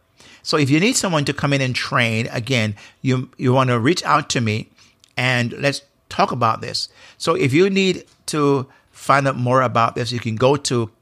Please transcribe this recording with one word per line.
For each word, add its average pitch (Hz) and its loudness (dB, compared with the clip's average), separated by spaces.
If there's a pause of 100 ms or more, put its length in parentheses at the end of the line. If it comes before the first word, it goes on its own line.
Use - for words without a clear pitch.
(440)
So - -2
if 139 2
you 151 4
need 226 2
someone 160 0
to 143 -2
come 143 -2
in 139 0
and 127 -2
train, 113 -2
again, 113 -2 (260)
you, 127 -2
you 123 0
want 131 2
to 120 2
reach 160 0
out 151 0
to 135 -2
me 110 -4 (480)
and 123 2
let's 139 -4 (260)
talk 202 0
about 113 0
this. - -8 (300)
So 170 0
if 135 0
you 180 4
need 190 0 (220)
to 143 0 (240)
find 139 0
out 131 -2
more 127 0
about 117 0
this, 120 -6
you 120 -6
can 110 -6
go 131 4
to 120 -4